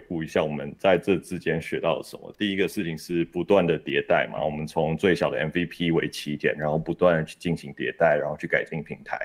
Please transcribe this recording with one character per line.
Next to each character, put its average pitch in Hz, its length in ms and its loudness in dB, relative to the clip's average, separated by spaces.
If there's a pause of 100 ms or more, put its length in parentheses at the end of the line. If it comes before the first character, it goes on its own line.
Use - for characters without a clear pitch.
顾 82 160 -4
一 78 40 -6
下 92 140 2
我 78 60 0
们 71 300 -6
在 92 200 6
这 87 200 2
之 - 200 -6
间 82 240 -2
学 - 180 -4
到 80 180 0
了 - 60 -8
什 - 120 -14
么。 - 220 -16
第 101 160 -2
一 - 20 -2
个 95 120 2
事 92 180 -4
情 82 120 -4
是 85 280 -2
不 87 180 -4
断 95 220 6
的 80 120 2
迭 71 280 -2
代 80 260 2
嘛， 52 140 -4
我 78 60 -2
们 76 160 -6
从 80 280 0
最 90 200 4
小 78 160 0
的 62 80 -2
M 78 140 -2
V 87 120 0
P 85 260 -2
为 71 160 2
起 73 300 -6
点， - 200 0
然 76 120 -2
后 76 80 0
不 82 160 -4
断 85 240 4
地 78 80 -2
去 - 140 -14
进 82 180 -2
行 69 160 -14
迭 - 240 -6
代， 76 200 4
然 71 120 -2
后 76 80 -6
去 82 100 -8
改 - 160 0
进 73 200 -8
平 - 200 -10
台。 - 220 -6